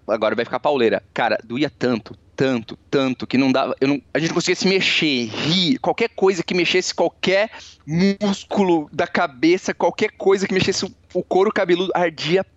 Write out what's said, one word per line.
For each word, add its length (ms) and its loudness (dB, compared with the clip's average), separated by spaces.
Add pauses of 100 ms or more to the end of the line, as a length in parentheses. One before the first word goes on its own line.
agora 280 0
vai 100 -2
ficar 140 -6
pauleira." 420 2 (120)
Cara, 300 0
doía 280 -4
tanto, 440 -4 (200)
tanto, 420 -2 (120)
tanto, 380 -2
que 100 0
não 140 2
dava, 300 0
eu 80 2
não, 120 0 (120)
a 40 0
gente 120 0
não 60 -4
conseguia 200 0
se 100 -4
mexer, 600 0
rir, 540 -2
qualquer 360 -2
coisa 260 2
que 140 -4
mexesse, 400 0
qualquer 560 0 (720)
músculo 720 0
da 120 0
cabeça, 680 0
qualquer 380 -2
coisa 360 0
que 60 -2
mexesse 320 0
o, 60 -10 (220)
o 80 -2
couro 300 2
cabeludo 420 0
ardia 520 -2 (120)